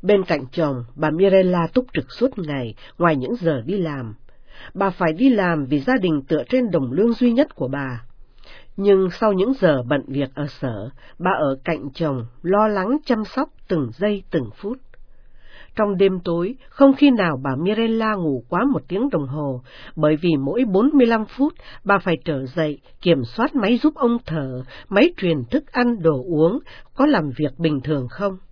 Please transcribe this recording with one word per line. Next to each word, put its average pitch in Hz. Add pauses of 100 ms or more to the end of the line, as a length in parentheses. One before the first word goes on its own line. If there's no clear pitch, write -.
Bên 196
cạnh 143
chồng, 143 (100)
bà 151
Mirella 180
túc 254
trực -
suốt 254
ngày, 139 (240)
ngoài 165
những 127
giờ 160
đi 190
làm. 139 (600)
Bà 190
phải 175
đi 220
làm 180
vì 139
gia 254
đình 160
tựa 151
trên 247
đồng 135
lương 208
duy 240
nhất 277
của 123
bà. 131 (760)
Nhưng 190
sau 214
những 196
giờ 156
bận 135
việc 135
ở 143
sở, 117 (280)
bà 185
ở 139
cạnh 139
chồng, 135 (160)
lo 202
lắng 208
chăm 220
sóc - (200)
từng 147
giây 202
từng 127
phút. 233 (1000)
Trong 208
đêm 185
tối, 175 (120)
không 277
khi 285
nào 175
bà 139
Mirella 220
ngủ 151
quá 180
một 185
tiếng 226
đồng 151
hồ, 135 (340)
bởi 156
vì 170 (140)
mỗi 226
bốn 214
mươi 262
lăm 226
phút, 285 (320)
bà 196
phải 180 (100)
trở 135
dậy, 151 (200)
kiểm 147
soát -
máy 233
giúp 302
ông 233 (100)
thở, 135 (260)
máy 254
truyền 160
thức -
ăn, 240
đồ 143
uống, 175 (380)
có 269
làm 175
việc 151
bình 156
thường 135
không. 190 (140)